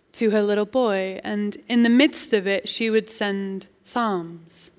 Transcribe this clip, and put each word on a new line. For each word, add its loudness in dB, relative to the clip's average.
to 2
her 4
little 0
boy, -2
and -4
in 4
the 6
midst 4
of 2
it, -2
she -2
would 0
send -4
psalms, -6